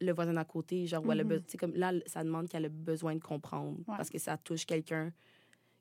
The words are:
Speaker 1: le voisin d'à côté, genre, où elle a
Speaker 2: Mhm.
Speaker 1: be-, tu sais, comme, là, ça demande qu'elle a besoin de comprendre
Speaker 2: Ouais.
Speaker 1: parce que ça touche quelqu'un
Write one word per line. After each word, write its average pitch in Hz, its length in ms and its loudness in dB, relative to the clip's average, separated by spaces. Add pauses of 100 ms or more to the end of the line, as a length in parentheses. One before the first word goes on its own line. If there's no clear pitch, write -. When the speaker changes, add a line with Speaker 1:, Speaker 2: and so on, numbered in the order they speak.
Speaker 1:
le 180 100 4
voisin 170 220 2
d'à 160 120 4
côté, 175 420 0
genre, 160 180 0
où - 60 6
elle - 100 6
a - 20 4
Speaker 2:
Mhm. 214 140 4
Speaker 1:
be-, 180 80 -4
tu - 60 -16
sais, 143 60 -6
comme, 175 180 0
là, 185 180 4 (140)
ça 165 160 -4
demande 165 260 0
qu'elle 156 160 -2
a 151 40 -2
besoin 160 460 -2
de 160 60 -2
comprendre 147 560 -4 (100)
Speaker 2:
Ouais. 214 100 -4
Speaker 1:
parce - 120 -2
que - 80 -6
ça 156 200 -2
touche 160 280 -4
quelqu'un 160 460 0 (680)